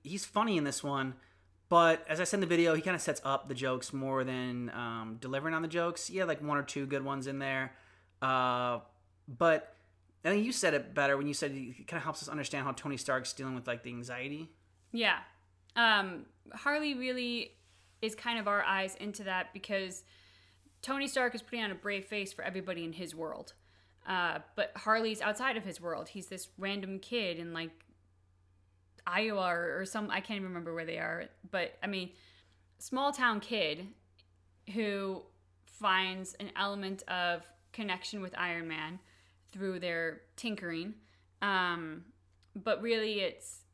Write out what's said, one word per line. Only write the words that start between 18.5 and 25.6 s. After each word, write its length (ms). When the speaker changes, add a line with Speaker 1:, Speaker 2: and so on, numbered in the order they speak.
Speaker 2:
eyes 320
into 280
that 300
because 500
Tony 240
Stark 260
is 80
putting 220
on 80
a 40
brave 300
face 260
for 120
everybody 420
in 80
his 220
world. 380
Uh, 340
but 200
Harley's 460
outside 360
of 60